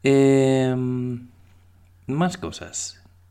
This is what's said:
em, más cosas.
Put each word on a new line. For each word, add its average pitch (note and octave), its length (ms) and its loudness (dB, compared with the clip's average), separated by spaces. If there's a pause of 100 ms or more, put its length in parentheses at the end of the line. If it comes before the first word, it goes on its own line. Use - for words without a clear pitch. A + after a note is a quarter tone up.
em, C3 1200 2 (800)
más E3 320 -2
cosas. - 640 -12 (300)